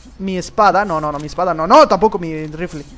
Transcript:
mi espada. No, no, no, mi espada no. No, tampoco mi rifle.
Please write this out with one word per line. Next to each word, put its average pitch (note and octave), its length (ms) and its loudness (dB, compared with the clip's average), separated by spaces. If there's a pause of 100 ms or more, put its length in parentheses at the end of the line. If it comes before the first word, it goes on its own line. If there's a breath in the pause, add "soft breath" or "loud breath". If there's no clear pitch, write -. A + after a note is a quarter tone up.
(180)
mi F#3+ 200 -6
espada. G3 480 2
No, E3+ 140 -4
no, D3+ 120 -4
no, C#3+ 80 -6
mi D3+ 80 -10
espada F3 260 -2
no. D#3+ 140 -4
No, C#4 200 8
tampoco G3+ 300 0
mi D#3+ 300 -8
rifle. D#3 360 -10 (140)